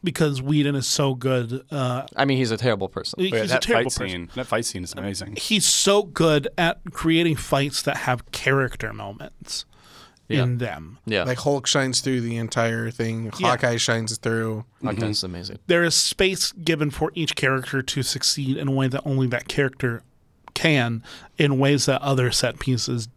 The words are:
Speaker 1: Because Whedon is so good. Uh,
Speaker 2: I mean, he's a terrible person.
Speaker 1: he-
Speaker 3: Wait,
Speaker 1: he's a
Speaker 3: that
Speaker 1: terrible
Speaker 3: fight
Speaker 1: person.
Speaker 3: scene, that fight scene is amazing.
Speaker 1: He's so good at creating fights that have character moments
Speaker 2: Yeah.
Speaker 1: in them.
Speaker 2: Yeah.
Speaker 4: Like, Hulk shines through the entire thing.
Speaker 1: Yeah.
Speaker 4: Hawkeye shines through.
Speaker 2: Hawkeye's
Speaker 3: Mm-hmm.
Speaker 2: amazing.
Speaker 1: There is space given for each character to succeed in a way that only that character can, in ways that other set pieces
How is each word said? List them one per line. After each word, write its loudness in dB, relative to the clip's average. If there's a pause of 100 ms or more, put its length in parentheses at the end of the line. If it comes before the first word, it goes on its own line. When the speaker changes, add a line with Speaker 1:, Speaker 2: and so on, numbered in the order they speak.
Speaker 1:
Because 0
Whedon 2
is -2
so 0
good. -2
Uh, -2 (120)
Speaker 2:
I 2
mean, 4
he's 2
a 0
terrible 0
person. -8
Speaker 1:
he- 0
Speaker 3:
Wait, 2
Speaker 1:
he's 0
a 2
Speaker 3:
that 2
Speaker 1:
terrible 2
Speaker 3:
fight -4
Speaker 1:
person. -4 (160)
Speaker 3:
scene, -16
that -6
fight 0
scene -6
is -10
amazing. -8
Speaker 1:
He's 0
so 4
good 2 (120)
at 0 (120)
creating 2
fights 0
that -2
have -2
character 0
moments -12 (640)
Speaker 2:
Yeah. 2
Speaker 1:
in 0
them. -8
Speaker 2:
Yeah. 0
Speaker 4:
Like, -2
Hulk 0
shines 2
through 0
the -4
entire -2
thing. -4
Speaker 1:
Yeah. 2
Speaker 4:
Hawkeye 2
shines 0
through. -2 (160)
Speaker 2:
Hawkeye's -2
Speaker 3:
Mm-hmm. -4
Speaker 2:
amazing. -10 (100)
Speaker 1:
There 4
is 2
space 2
given 0
for -2
each -2
character 0
to -2
succeed -2
in -2
a 0
way 2
that -2
only 2
that -2
character -2 (500)
can, 2 (360)
in 4
ways 4
that 2
other 2
set 0
pieces -2